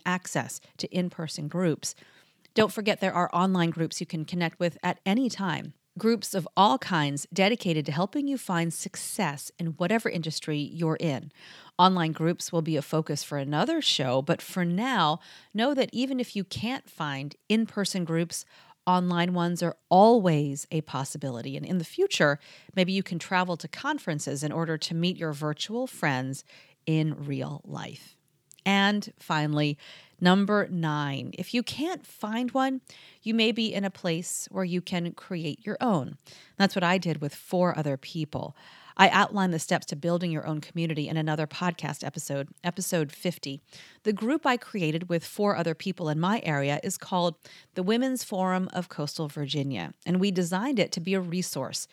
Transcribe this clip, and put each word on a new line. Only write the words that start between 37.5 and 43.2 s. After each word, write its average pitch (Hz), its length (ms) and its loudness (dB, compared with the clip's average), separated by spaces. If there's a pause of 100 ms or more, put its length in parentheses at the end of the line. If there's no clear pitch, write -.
other 147 200 0
people. - 580 -8 (400)
I 185 140 8
outlined 196 440 4
the 160 60 0
steps - 280 -2
to 160 100 -6
building 170 340 -2
your 156 160 -4
own 151 140 -4
community 160 480 -4
in 156 80 -2
another 156 300 0
podcast 165 580 -4
episode, 143 440 -6 (140)
episode 175 480 -2
fifty. 143 480 -8 (440)